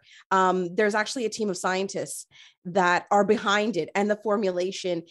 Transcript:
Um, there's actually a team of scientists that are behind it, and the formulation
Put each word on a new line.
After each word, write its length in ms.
Um, 460
there's 180
actually 320
a 40
team 200
of 80
scientists 720
that 440
are 160
behind 520
it, 180
and 160
the 60
formulation 920